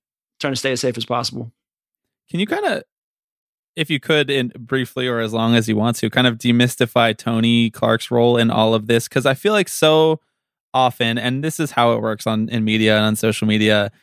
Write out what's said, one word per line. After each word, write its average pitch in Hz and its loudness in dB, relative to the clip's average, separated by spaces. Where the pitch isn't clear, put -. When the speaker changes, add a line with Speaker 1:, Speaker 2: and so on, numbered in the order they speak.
Speaker 1:
trying 139 -4
to 127 -6
stay 135 -2
as 123 -2
safe 123 -2
as 113 -8
possible. 120 -6
Speaker 2:
Can 170 -4
you 208 -2
kinda, 359 -4
if - -4
you 143 -2
could, 147 0
in 127 -2
briefly 127 -4
or 120 -2
as 110 -4
long 113 2
as 110 2
you 110 0
want 113 0
to, 113 -2
kind 127 2
of 117 0
demystify 120 2
Tony 117 0
Clark's 113 -2
role 120 2
in 117 2
all 110 2
of 107 -2
this? 117 2
'Cause 131 -2
I 135 2
feel 208 -2
like 208 0
so 156 2
often, 120 0
and 127 -4
this 156 -4
is 151 -4
how 120 2
it 113 -4
works 110 -6
on, 110 -2
in 113 -2
media 107 2
and 107 2
on 107 0
social 110 -2
media, 107 2